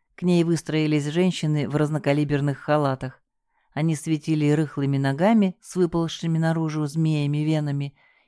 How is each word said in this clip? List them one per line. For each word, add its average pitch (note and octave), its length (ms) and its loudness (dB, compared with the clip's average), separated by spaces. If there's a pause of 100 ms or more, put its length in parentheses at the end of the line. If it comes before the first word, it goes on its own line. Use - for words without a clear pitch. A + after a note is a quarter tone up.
(160)
К - 80 -14
ней F3 200 4
выстроились D3+ 640 0
женщины D3+ 640 0
в C#3+ 60 -2
разнокалиберных C#3+ 800 0
халатах. C#3 640 -2 (520)
Они D#3 220 0
светили D3+ 540 0
рыхлыми C#3+ 480 0
ногами F3+ 640 2
с - 140 -14
выползшими E3 640 -2
наружу D#3+ 480 -2
змеями-венами D3 1080 -2 (320)